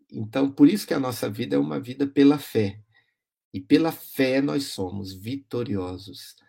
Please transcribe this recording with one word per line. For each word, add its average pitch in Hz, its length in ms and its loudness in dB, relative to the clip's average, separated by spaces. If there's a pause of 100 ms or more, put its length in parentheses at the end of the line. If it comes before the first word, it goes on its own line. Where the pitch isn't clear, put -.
Então, 131 400 -2
por 147 200 8
isso 208 180 0
que 170 60 -2
a 151 60 0
nossa 127 300 -4
vida 123 280 -2
é - 20 4
uma 147 200 -2
vida 131 280 -4
pela 143 320 6
fé. 104 420 -2 (720)
E 139 60 -8
pela 160 320 4
fé 131 500 0
nós 143 260 -2
somos 98 460 -8
vitoriosos 101 1200 -8 (120)